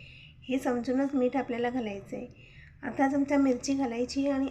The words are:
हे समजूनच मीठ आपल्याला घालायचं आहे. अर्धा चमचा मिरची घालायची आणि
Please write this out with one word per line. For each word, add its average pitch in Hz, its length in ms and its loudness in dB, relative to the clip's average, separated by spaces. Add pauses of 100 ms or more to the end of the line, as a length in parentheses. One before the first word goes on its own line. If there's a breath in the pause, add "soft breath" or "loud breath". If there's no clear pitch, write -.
(480 loud breath)
हे 262 120 0
समजूनच 262 560 0
मीठ 247 220 2
आपल्याला 240 320 -2
घालायचं 214 480 -6
आहे. 240 100 -10 (560 loud breath)
अर्धा 269 240 0
चमचा 285 300 2
मिरची 269 360 2
घालायची 254 560 0
आणि 269 220 0